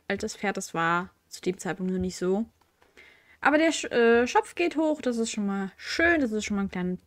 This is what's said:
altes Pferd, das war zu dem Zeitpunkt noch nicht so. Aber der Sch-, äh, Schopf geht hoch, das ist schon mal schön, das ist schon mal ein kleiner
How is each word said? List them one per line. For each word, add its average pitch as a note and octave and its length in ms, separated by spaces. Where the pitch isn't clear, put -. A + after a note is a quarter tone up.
altes G#3 300
Pferd, G3 180
das - 180
war E3+ 360
zu - 140
dem F#3 160
Zeitpunkt F#3 340
noch F#3 80
nicht F3+ 160
so. F#3+ 300
Aber C#4+ 160
der D#4+ 160
Sch-, - 180
äh, A#3 340
Schopf - 300
geht E4+ 220
hoch, D4+ 240
das A#3+ 160
ist A3+ 140
schon G#3 140
mal G3 300
schön, E4 460
das A#3+ 100
ist G#3+ 140
schon G#3 100
mal G3 80
ein G3 80
kleiner F3+ 240